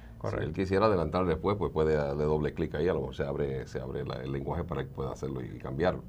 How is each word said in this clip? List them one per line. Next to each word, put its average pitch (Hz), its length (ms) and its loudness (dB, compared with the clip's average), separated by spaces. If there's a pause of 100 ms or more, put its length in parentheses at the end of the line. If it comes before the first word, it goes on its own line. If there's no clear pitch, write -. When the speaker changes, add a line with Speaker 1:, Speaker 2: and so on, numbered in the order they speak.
(160)
Speaker 1:
Correcto. 104 240 -4
Speaker 2:
Si 107 80 -2
él 80 60 -4
quisiera 95 320 4
adelantar 90 400 4
después, 87 300 2
pues 82 160 0
puede 78 240 4
darle 73 260 2
doble 76 320 2
clic 78 220 -2
ahí, 78 120 2
a 90 60 4
lo 73 60 0
mejor 67 160 -4
se 73 80 0
abre, 69 420 -2
se - 140 -6
abre 67 260 -4
la, 65 160 -6
el 67 80 -4
lenguaje 69 320 -2
para 71 220 -4
que - 40 -8
pueda - 220 -6
hacerlo 65 340 -6
y 58 140 -10
cambiarlo. 71 500 0